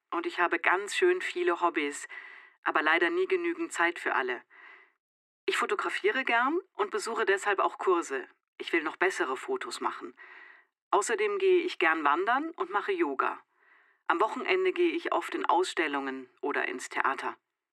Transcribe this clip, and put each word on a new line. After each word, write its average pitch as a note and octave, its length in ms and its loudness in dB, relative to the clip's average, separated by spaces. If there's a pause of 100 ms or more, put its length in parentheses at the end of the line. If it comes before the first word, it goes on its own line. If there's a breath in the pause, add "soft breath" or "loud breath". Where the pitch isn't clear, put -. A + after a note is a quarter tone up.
und E3+ 160 -4
ich F3 140 -6
habe E3+ 180 2
ganz F#3+ 380 0
schön F3+ 260 4
viele F3 400 0
Hobbys, E3 460 -2 (560 loud breath)
aber E3 180 0
leider E3 300 4
nie F#3 160 0
genügend E3+ 440 -2
Zeit F3 280 0
für - 160 -2
alle. B2 260 -2 (1040 soft breath)
Ich - 100 0
fotografiere - 680 0
gern B3+ 360 2 (140)
und G#3 160 -2
besuche - 360 -2
deshalb G3 340 2
auch - 180 0
Kurse. E3 500 0 (300)
Ich - 160 -8
will E3 80 4
noch D#3 140 -6
bessere E3+ 420 0
Fotos B2+ 440 -6
machen. - 340 -6 (760 soft breath)
Außerdem G#3 480 0
gehe F#3 240 6
ich - 160 -4
gern D#3+ 260 2
wandern G#3+ 520 2
und - 160 -6
mache G3+ 200 -2
Yoga. C#3+ 480 0 (680)
Am E3 120 2
Wochenende F#3+ 540 0
gehe E3+ 200 2
ich - 180 -4
oft - 240 -2
in D3+ 100 -4
Ausstellungen C#3 840 -2 (140)
oder C#3 260 -2
ins - 220 -8
Theater. - 480 -2 (360)